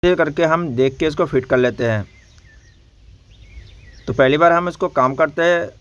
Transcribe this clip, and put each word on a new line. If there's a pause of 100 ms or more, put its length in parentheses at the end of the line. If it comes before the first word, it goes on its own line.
धीरे
करके
हम (100)
देख
के
इसको
fit
कर
लेते
हैं। (2000)
तो
पहली
बार
हम
इसको
काम
करते
हैं (120)